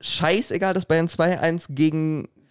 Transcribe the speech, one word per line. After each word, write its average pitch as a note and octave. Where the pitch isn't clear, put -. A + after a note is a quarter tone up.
scheißegal, F#3
dass F#3
Bayern E3
zwei E3+
eins E3
gegen D#3